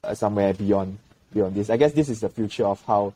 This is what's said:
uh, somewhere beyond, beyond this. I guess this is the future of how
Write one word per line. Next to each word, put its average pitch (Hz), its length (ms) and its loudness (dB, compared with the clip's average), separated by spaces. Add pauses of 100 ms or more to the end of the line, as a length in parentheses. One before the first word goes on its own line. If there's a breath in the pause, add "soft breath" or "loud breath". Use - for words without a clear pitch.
uh, 104 100 -4
somewhere 101 400 0
beyond, 98 440 0 (360)
beyond 95 220 0
this. 101 140 -4
I 113 60 2
guess 147 160 4
this 147 160 2
is 110 120 -6
the 104 80 -2
future 110 380 -4
of 101 200 -2
how 101 300 2